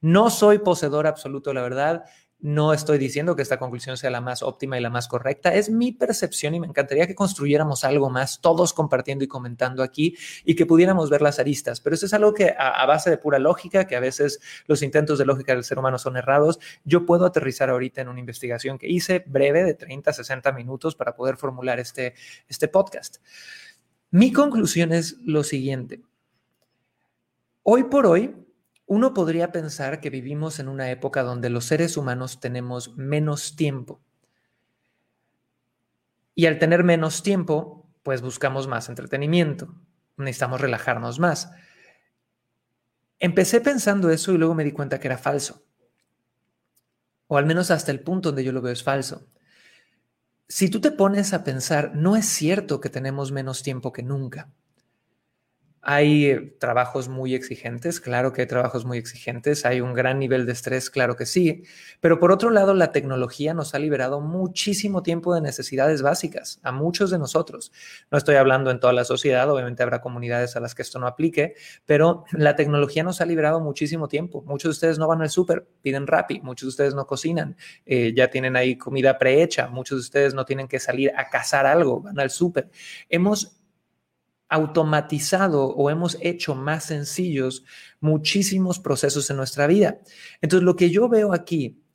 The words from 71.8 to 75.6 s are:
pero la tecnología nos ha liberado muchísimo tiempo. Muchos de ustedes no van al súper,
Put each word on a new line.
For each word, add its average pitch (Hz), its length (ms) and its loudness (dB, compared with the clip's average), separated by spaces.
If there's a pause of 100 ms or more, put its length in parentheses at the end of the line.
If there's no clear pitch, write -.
pero 165 460 4
la 151 240 4
tecnología 147 480 0
nos 180 180 -4
ha 170 60 0
liberado 160 320 2
muchísimo 151 480 -4
tiempo. 160 400 -6
Muchos 143 220 -6
de 151 60 -2
ustedes 165 260 0
no 160 80 2
van 165 120 0
al 156 100 -2
súper, 175 360 0 (160)